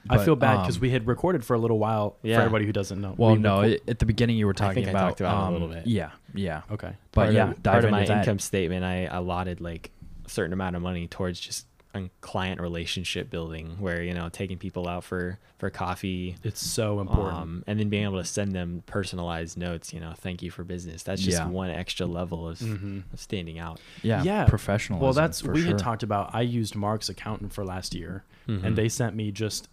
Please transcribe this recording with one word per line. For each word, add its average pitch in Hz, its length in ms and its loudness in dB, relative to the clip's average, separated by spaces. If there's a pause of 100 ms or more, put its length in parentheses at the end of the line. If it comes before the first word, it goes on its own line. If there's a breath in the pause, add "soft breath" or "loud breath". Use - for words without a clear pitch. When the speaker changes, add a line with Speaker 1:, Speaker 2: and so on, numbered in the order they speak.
Speaker 1:
I 120 80 6
Speaker 2:
But, 101 80 6
Speaker 1:
feel 160 100 8
bad 120 300 4
'cause 87 120 0
Speaker 2:
um, - 40 -2
Speaker 1:
we 123 100 4
had 120 160 0
recorded 139 360 2
for 127 120 2
a 113 40 2
little 113 200 4
while 107 420 0
Speaker 3:
Yeah. 113 140 2
Speaker 1:
for 113 60 8
everybody 110 240 4
who 104 60 0
doesn't 98 300 -2
know. 98 160 -6
Speaker 2:
Well, 110 160 10
Speaker 1:
We 107 80 8
Speaker 2:
no, 101 180 6
Speaker 1:
reco- 107 120 6
Speaker 2:
it, - 180 2
at 117 100 -2
the 117 60 6
beginning 113 320 4
you 107 80 4
were 98 80 4
Speaker 3:
I - 20 0
Speaker 2:
talking 98 280 2
Speaker 3:
think 95 40 0
I 95 40 0
Speaker 2:
about, 95 180 4
Speaker 3:
talked - 120 -4
about 92 120 2
it 101 100 2
a - 40 2
Speaker 2:
um, 90 60 2
Speaker 3:
little 85 160 0
bit. 82 180 -6
Speaker 2:
yeah, 90 240 0 (240)
yeah. 82 260 -4 (100)
Speaker 1:
Okay. 95 220 -6 (180)
Speaker 2:
But 110 120 6
Speaker 1:
Part 107 100 6
Speaker 2:
yeah, 110 180 6
Speaker 1:
of, - 120 -8
Speaker 2:
dive 107 100 6
Speaker 3:
part 117 120 8
of - 40 4
Speaker 2:
into 101 100 4
Speaker 3:
my 101 60 4
Speaker 2:
that. 104 140 4
Speaker 3:
income 101 200 2
statement, 92 460 0
I 92 200 0
allotted, 90 540 -4
like, 85 320 -10 (340)
a - 40 -14
certain 90 240 0
amount 92 220 -2
of 87 80 -4
money 87 240 -4
towards 90 320 -4
just - 260 -10 (300)
a 92 140 -8 (120)
client 92 380 -4
relationship 85 720 -4
building 80 480 -8
where, 87 240 -2
you 87 140 -4
know, 85 120 -4
taking 92 300 -6
people 90 300 -6
out 87 160 -6
for, 90 340 -4 (220 soft breath)
for 98 100 -4
coffee. 90 760 -4
Speaker 1:
It's 113 160 -6
so 104 400 -2
important. 95 380 -2
Speaker 3:
Um, 82 300 -6
and 107 120 0
then 104 100 0
being 104 160 0
able 98 120 -2
to 87 80 -4
send 101 280 -2
them 87 340 -4
personalized 87 720 -4
notes, 87 340 -6
you 85 60 -10
know, 82 180 -10
"Thank 90 240 -8
you 90 80 -8
for 87 140 -10
business." 87 400 -10
That's 92 180 -4
just 92 160 4
Speaker 2:
Yeah. 82 120 0
Speaker 3:
one 92 200 -2
extra 87 380 -4
level 85 420 -4
of, 82 80 -10
Speaker 1:
Mm-hmm. 101 440 -6 (120)
Speaker 3:
of - 80 -12
standing 82 380 -8
out. 82 200 -10 (220 loud breath)
Speaker 2:
Yeah, 110 220 2
Speaker 1:
Yeah. 190 220 2
Speaker 2:
professionalism, 104 580 2
Speaker 1:
Well, 131 100 4
that's, 151 280 2
Speaker 2:
for - 100 -4
Speaker 1:
we 156 100 2
Speaker 2:
sure. 170 60 2
Speaker 1:
had 190 100 4
talked 117 240 0
about, 104 320 0
I 110 80 0
used 120 340 0
Mark's 107 340 -2
accountant 104 440 -8
for 104 100 -6
last 92 300 -6
year, 87 300 -8 (260 soft breath)
Speaker 3:
Mm-hmm. 101 160 -2
Speaker 1:
and 110 100 2
they 110 140 2
sent 113 260 0
me 107 160 -2
just 101 420 -4